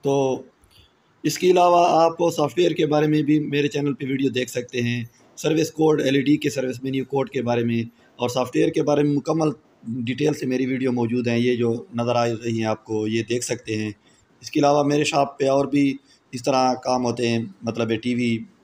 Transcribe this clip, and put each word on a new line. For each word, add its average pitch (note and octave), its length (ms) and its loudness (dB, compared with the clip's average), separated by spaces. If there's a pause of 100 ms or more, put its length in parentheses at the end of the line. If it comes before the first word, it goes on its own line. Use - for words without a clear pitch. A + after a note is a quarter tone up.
तो C#3 400 0 (800)
इसके F3+ 260 2
अलावा F3 300 6 (160)
आप E3 200 4 (140)
सॉफ्टवेयर D#3+ 420 0
के D#3 140 0
बारे D3+ 200 2
में D3+ 180 2
भी D3+ 180 2
मेरे C#3+ 260 -2
चैनल C#3+ 240 -2
पे C3 140 -8
वीडियो C3+ 260 0
देख B2 160 -2
सकते B2 320 -6
हैं, A#2+ 280 -2 (300)
सर्विस D#3 340 0
कोड, D#3 300 2
एलईडी C#3 340 2
के D3 140 -2
सर्विस B2+ 340 -6
मेन्यू C3 220 -4
कोड C3+ 240 -2
के B2+ 120 -4
बारे A#2+ 220 0
में A#2 220 0 (320)
और B2 120 -2
सॉफ्टवेयर C3 400 0
के D#3 140 -2
बारे D3 180 2
में D3 120 2
मुकम्मल D#3 400 0 (500)
डिटेल C#3+ 300 -2
से C#3+ 120 -6
मेरी B2+ 200 -2
वीडियो B2+ 260 -2
मौजूद A#2+ 360 -2
हैं। A#2 100 2
ये B2 180 2
जो A#2 140 0 (260)
नज़र A#2+ 200 0
आ A#2+ 80 2
रही A#2 340 -4
हैं A2+ 100 -2
आपको, A2 400 -4
ये A2+ 160 -2
देख A#2+ 200 -4
सकते A2+ 300 -6
हैं। G#2+ 200 -6 (480)
इसके - 180 -2
अलावा C#3+ 240 4
मेरे D3 220 2
शॉप C#3+ 320 0
पे C3+ 100 0
और C#3 200 2
भी C#3 300 0 (340)
इस A#2+ 120 -12
तरह C3 280 2 (120)
काम B2+ 180 0
होते A#2+ 240 -2
हैं, A#2 280 -2 (100)
मतलब A2+ 260 -4
ये A2+ 80 0
टीवी A#2+ 380 -2 (280)